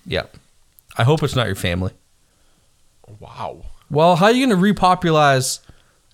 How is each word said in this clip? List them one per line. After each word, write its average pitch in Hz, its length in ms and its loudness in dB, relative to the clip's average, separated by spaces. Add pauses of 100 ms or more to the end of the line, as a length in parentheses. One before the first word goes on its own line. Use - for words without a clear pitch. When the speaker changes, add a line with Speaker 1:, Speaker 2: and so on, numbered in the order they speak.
Speaker 1:
Yeah. - 180 -6 (760)
I 117 60 0
hope 151 200 0
it's 139 120 -6
not 120 120 -2
your 95 80 -6
family. 92 360 -4 (1300)
Speaker 2:
Wow. 113 440 -14 (260)
Speaker 1:
Well, 165 280 2
how 180 100 2
are 226 40 6
you 254 160 2
gonna 190 140 2
repopulize, 165 960 2 (540)